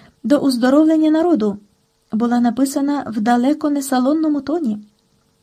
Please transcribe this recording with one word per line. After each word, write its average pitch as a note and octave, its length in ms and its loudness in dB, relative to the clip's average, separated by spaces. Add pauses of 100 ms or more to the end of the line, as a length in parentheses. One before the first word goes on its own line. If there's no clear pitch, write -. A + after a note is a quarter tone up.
(220)
до C4+ 160 2
уздоровлення D4+ 720 2
народу» D4+ 480 0 (540)
була A#3+ 280 0
написана C4+ 760 -2
в A#3 40 -2
далеко B3 500 0
не C#4+ 120 -2
салонному C#4+ 580 0
тоні. C4+ 380 -4 (640)